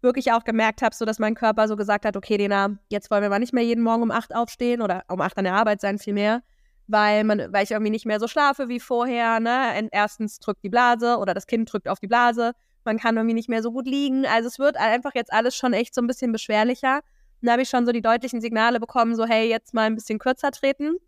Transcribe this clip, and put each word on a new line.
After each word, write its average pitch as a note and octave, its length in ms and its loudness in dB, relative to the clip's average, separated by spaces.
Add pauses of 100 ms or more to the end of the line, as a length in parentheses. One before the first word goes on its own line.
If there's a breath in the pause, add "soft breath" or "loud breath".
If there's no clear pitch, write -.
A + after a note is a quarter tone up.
wirklich B3 300 2
auch A#3 120 0
gemerkt A3 380 0
hab, A3+ 100 2
so - 140 -6
dass A3 120 -4
mein G#3+ 160 0
Körper A3 340 2
so G#3+ 80 -4
gesagt G#3 280 -2
hat, G#3 120 -2
"Okay, G#3 200 -2
Lena, G3+ 400 0 (140)
jetzt G#3 200 -6
wollen G3+ 120 2
wir G3+ 80 0
mal G3+ 80 0
nicht B3 160 -2
mehr A#3+ 100 2
jeden A#3 180 0
Morgen A#3 200 2
um A3+ 80 0
acht - 240 -4
aufstehen A#3 480 -2
oder F#3 260 -2
um F#3 140 -6
acht F3+ 160 -2
an G3 60 0
der F#3 100 0
Arbeit G#3 260 2
sein G3+ 180 -2
vielmehr", G#3 440 -2 (440)
weil G#3 380 2
man, G#3 260 0
weil G3+ 140 2
ich - 60 -6
irgendwie G#3+ 200 0
nicht A3 140 -4
mehr G#3+ 160 -2
so A3+ 80 -2
schlafe C#4 400 0
wie A#3+ 100 -6
vorher, A#3+ 600 0
ne? A#3+ 340 0
En-, G#3+ 160 -4
erstens G#3 480 -4
drückt - 240 -6
die G3+ 60 -8
Blase A#3+ 480 2
oder G3 160 -2
das - 140 -6
Kind A3+ 260 -2
drückt - 160 -6
auf G3 100 -4
die G3 100 -10
Blase, A#3+ 440 2 (320)
man A3 140 -2
kann A3+ 180 0
irgendwie A3+ 180 0
nicht A3+ 140 -4
mehr A3+ 140 -2
so A#3 100 -4
gut B3 140 -6
liegen. C4+ 400 0
Also A3+ 220 0
es - 120 -12
wird C#4+ 160 2
einfach B3 380 0
jetzt A#3 180 -4
alles A#3 240 0
schon B3 160 0
echt - 220 -2
so B3+ 60 -2
ein A#3+ 60 0
bisschen B3 240 -2
beschwerlicher. B3 680 0 (400)
Und A#3 80 0
da A#3 60 6
hab B3 60 2
ich C4 80 0
schon A#3+ 160 2
so A#3+ 60 0
die A#3 120 -2
deutlichen A#3 380 0
Signale A3+ 400 0
bekommen, A#3 360 0
so, A3+ 100 0
"Hey, A3+ 220 2
jetzt A3+ 260 -4
mal A3 100 2
ein A3 120 0
bisschen A3 220 -6
kürzer C4 340 0
treten." C#4+ 440 -2 (100)